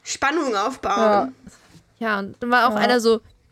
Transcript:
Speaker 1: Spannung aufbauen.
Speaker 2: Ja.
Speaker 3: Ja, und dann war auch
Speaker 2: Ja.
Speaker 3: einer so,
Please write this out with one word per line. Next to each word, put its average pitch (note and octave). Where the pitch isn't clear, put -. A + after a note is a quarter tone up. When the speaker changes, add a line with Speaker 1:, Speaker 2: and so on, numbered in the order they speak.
Speaker 1:
Spannung C#4+
aufbauen. G#3
Speaker 2:
Ja. G#3+
Speaker 3:
Ja, G#3+
und G3
dann A#3+
war A#3+
auch G#3+
Speaker 2:
Ja. -
Speaker 3:
einer A#3+
so, A3+